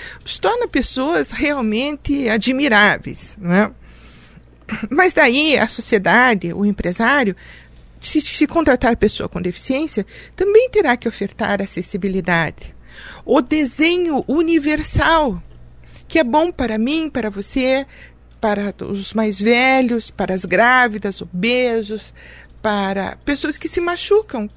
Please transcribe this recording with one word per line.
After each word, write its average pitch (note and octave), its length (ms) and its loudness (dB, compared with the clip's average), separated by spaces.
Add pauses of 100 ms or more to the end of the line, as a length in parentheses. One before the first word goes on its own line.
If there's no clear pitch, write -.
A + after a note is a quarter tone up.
(240)
os - 140 -8
torna A4+ 280 0
pessoas C#4+ 600 -2
realmente C#4 1000 -2
admiráveis, G#3+ 1120 0
não F3 140 -2
é? G3+ 180 2 (1160)
Mas F4+ 240 4
daí D4 460 4
a A3+ 80 2
sociedade, G3+ 840 2
o G3+ 140 -2
empresário, G#3 720 0 (640)
se, - 200 -2
se - 260 -2
contratar B3+ 500 2
pessoa - 320 0
com F3 100 -8
deficiência, A3 640 -4 (320)
também G#4 360 4
terá D4 260 2
que A#3+ 100 -4
ofertar G3+ 540 -4
acessibilidade. F3+ 1120 -4 (500)
O C4+ 160 2
desenho D#4 880 0
universal, D4+ 1120 0 (680)
que - 100 0
é D#4 60 4
bom D4+ 280 2
para A3 280 -4
mim, D#4 280 0
para A3+ 220 -4
você, C4 560 -2 (560)
para G3+ 320 -2 (100)
os G3 300 -8
mais G#3+ 260 0
velhos, A#3+ 720 2
para F#3 240 -4
as F#3 100 -4
grávidas, A3 800 2
obesos, A3 920 -2 (480)
para G3 600 -2
pessoas D4 360 -4
que E4+ 80 -8
se - 120 -4
machucam. F4 760 -2